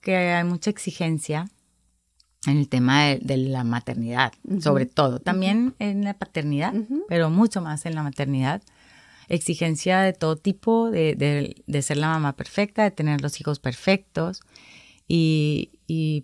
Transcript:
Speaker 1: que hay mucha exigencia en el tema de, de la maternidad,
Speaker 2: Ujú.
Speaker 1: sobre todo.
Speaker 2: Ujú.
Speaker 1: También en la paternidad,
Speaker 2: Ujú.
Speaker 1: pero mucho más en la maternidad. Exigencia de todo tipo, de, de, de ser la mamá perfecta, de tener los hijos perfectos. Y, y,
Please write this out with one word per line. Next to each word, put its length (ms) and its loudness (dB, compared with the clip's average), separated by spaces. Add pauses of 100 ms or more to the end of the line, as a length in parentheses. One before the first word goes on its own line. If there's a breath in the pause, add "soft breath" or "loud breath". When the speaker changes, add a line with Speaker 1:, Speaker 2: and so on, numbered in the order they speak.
Speaker 1:
que 140 0
hay 280 2
mucha 280 -2
exigencia 760 -4 (1040)
en 100 4
el 120 2
tema 340 4
de, 160 2
de 180 -2
la 260 0
maternidad, 680 -2 (120)
Speaker 2:
Ujú. 180 -4
Speaker 1:
sobre 240 2
todo. 320 2
Speaker 2:
Ujú. 60 -10
Speaker 1:
También 560 0
en 260 -2
la 120 -2
paternidad, 560 -2
Speaker 2:
Ujú. 360 -4
Speaker 1:
pero 200 2
mucho 320 2
más 240 -6
en 80 -6
la 100 -4
maternidad. 580 -2 (680 soft breath)
Exigencia 680 0
de 140 4
todo 240 -2
tipo, 520 0
de, 260 2
de, 520 -2
de 140 -2
ser 160 -2
la 100 0
mamá 300 0
perfecta, 460 -2
de 80 2
tener 300 0
los 200 -6
hijos 180 -4
perfectos. 800 -2 (720 loud breath)
Y, 600 2 (140)
y, 380 -2